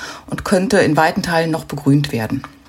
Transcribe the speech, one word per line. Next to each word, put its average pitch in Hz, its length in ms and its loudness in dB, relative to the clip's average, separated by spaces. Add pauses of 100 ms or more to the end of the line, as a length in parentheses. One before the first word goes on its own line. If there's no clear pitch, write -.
(280)
und - 180 -8
könnte 190 340 2
in 156 180 4
weiten 170 240 2
Teilen 165 300 0
noch 156 140 -4
begrünt 143 460 0
werden. 113 300 -4 (280)